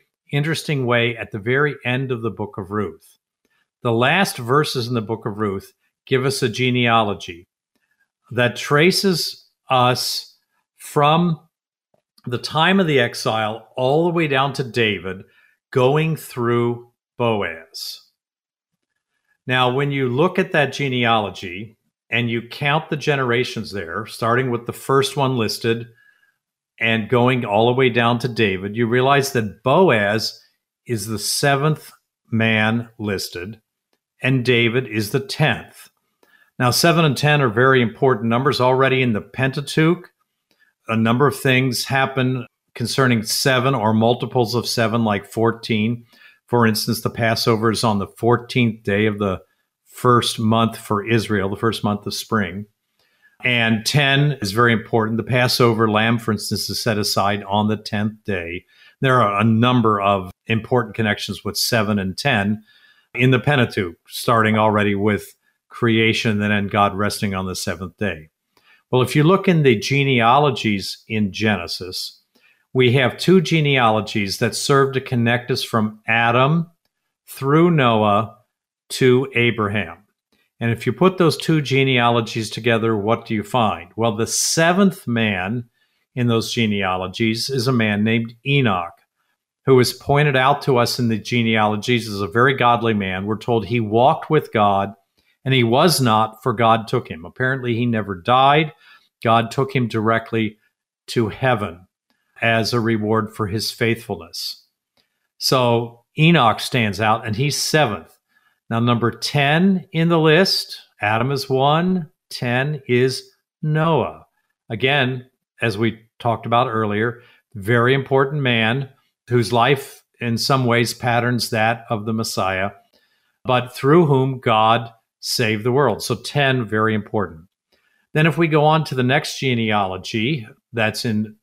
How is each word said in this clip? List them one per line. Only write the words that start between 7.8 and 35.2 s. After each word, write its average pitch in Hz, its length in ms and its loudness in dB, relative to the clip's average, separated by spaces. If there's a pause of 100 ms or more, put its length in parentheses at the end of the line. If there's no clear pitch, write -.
that 123 240 0
traces 180 880 0 (240)
us - 680 0 (400)
from 160 640 2 (840)
the 120 120 -4
time 175 420 0
of 180 80 2
the 143 120 2
exile 110 800 -4
all 143 280 2
the 180 60 0
way 165 160 0
down 139 260 0
to 139 100 -6
David, 101 600 -2 (480)
going 151 440 2
through 120 760 -4 (280)
Boaz. 95 840 -4 (1400)
Now, 127 260 2
when 143 200 -2
you 135 180 -2
look 156 280 0
at 185 140 -2
that 143 220 0
genealogy 113 1040 -2 (320)
and 117 200 -2
you 117 120 -2
count 143 480 -4
the 165 80 -4
generations 127 760 -2
there, 95 340 -8
starting 120 460 -2
with 117 140 -6
the 117 80 -10
first 135 420 0
one 131 220 0
listed 117 500 -4 (920)
and 113 300 -2
going 123 360 2
all 107 220 2
the 123 120 2
way 131 100 4
down 117 300 0
to 131 80 -4
David, 101 480 -2
you 120 120 0
realize 131 440 2
that 107 320 -4
Boaz 117 800 2 (440)
is 107 220 -6
the 107 120 -6
seventh 147 720 0 (380)
man 110 680 0
listed 101 640 -8 (600)
and 131 220 0
David 117 440 2
is 107 240 -4
the 135 100 -2